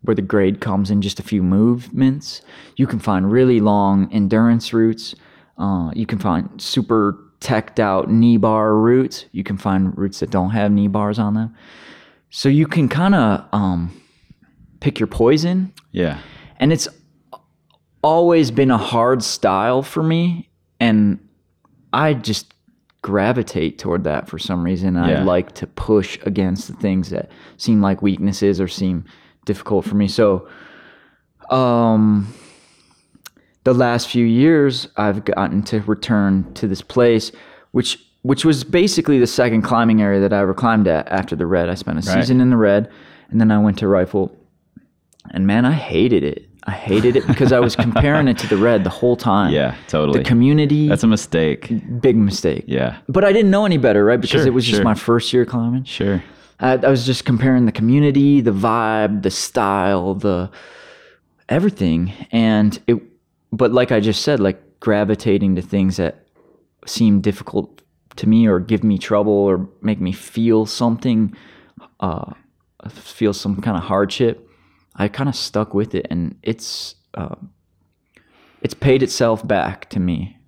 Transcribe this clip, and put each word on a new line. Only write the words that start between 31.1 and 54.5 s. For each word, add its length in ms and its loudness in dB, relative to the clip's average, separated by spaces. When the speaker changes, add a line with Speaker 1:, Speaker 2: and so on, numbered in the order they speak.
Speaker 1:
um, 800 2
the 100 2
last 340 0
few 180 0
years, 600 2
I've 280 -2
gotten 380 -2
to 180 -4
return 720 0
to 120 -6
this 140 -4
place, 500 0
which, 280 -4
which 220 -2
was 180 0
basically 560 0
the 80 4
second 340 0
climbing 400 2
area 200 2
that 120 0
I 60 0
ever 140 0
climbed 340 0
at 240 0
after 240 -4
the 100 -4
Red. 240 0
I 60 -4
spent 280 -8
a 60 -6
Speaker 2:
Right. 120 0
Speaker 1:
season 200 2
in 80 4
the 80 4
Red, 320 2
and 100 0
then 120 4
I 80 4
went 200 2
to 80 -2
Rifle, 480 0
and 140 -2
man, 200 2
I 80 2
hated 500 0
it. 240 -6
I 60 -6
hated 440 0
it 100 0
because 260 2
I 80 4
was 160 0
comparing 520 2
it 120 0
to 80 -8
the 100 0
Red 260 2
the 80 -2
whole 240 0
time. 360 0
Speaker 2:
Yeah, 220 0
totally. 320 0
Speaker 1:
The 60 -4
community. 600 2
Speaker 2:
That's 160 0
a 40 4
mistake. 640 0
Speaker 1:
Big 160 2
mistake. 520 0
Speaker 2:
Yeah. 300 -4
Speaker 1:
But 160 0
I 80 4
didn't 160 4
know 160 2
any 120 0
better, 280 4
right? 160 4
Because 200 0
Speaker 2:
Sure, 60 2
Speaker 1:
it 60 2